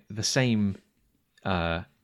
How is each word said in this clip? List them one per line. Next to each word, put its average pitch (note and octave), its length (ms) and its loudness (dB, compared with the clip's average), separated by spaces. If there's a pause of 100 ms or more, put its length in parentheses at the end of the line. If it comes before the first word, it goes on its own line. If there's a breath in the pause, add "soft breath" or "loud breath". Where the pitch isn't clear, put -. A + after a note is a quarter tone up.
(120)
the G#2+ 120 -6
same, A2 540 2 (680)
uh, E2+ 380 0 (220)